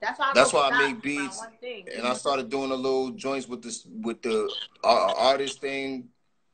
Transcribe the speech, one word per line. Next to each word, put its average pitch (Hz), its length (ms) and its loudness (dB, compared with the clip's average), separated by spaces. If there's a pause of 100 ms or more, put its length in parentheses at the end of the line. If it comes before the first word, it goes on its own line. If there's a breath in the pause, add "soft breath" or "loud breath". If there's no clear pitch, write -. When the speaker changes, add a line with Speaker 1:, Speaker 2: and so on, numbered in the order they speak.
Speaker 1:
that's 214 180 -4
why 269 120 2
I - 20 -2
Speaker 2:
That's - 180 8
Speaker 1:
don't - 20 -2
Speaker 2:
why 156 80 4
I 139 60 4
Speaker 1:
stop 139 120 2
Speaker 2:
make 139 160 2
Speaker 1:
my 113 60 -12
Speaker 2:
beats, 143 360 -4
Speaker 1:
one 226 220 -12
thing. 240 260 -12 (100)
Speaker 2:
and 117 120 -6
I - 20 2
Speaker 1:
Mm-hmm. 127 100 0
Speaker 2:
started 135 300 -2
doing 135 220 -2
a 131 40 0
little 131 360 0
joints 131 360 -6
with 120 140 -10
this, 117 240 -12
with 110 360 -6
the, 110 320 0 (300)
uh, 98 340 6
artist 135 440 2
thing 135 480 -4 (440)